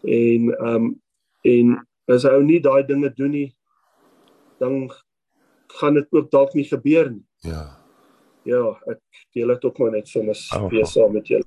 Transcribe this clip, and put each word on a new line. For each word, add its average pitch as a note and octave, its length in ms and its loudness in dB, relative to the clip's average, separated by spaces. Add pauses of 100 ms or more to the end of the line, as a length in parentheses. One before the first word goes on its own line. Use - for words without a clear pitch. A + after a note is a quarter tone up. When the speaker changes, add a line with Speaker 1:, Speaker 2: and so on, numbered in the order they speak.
Speaker 1:
En, A#2 500 0
ehm, A#2 400 -4 (520)
en A#2+ 400 2 (220)
as B2 180 2
'n C3+ 80 4
ou C#3+ 100 4
nie E3 160 4
daai C#3 280 2
dinge C#3 280 -2
doen C#3 160 -4
nie, C#3+ 240 -8 (1040)
dan C3 320 -6 (760)
gaan D3 260 -2
dit D3 180 2
ook D3+ 200 0
dalk C#3 220 2
nie C#3+ 100 -2
gebeur C#3+ 480 0
nie. G#2 120 -14 (180)
Speaker 2:
Ja. D#2 360 -14 (640)
Speaker 1:
Ja, A#2+ 440 -2
ek A2+ 120 -12 (340)
deel A#2+ 140 -4
dit B2 180 -2
ook A#2+ 120 -2
maar A#2+ 140 0
net G#2+ 160 -6
soms G#2+ 480 -6
Speaker 2:
Oh. G2+ 140 -4
Speaker 1:
weer A2 160 0
saam G#2+ 280 2
met G#2+ 140 -6
julle. - 200 0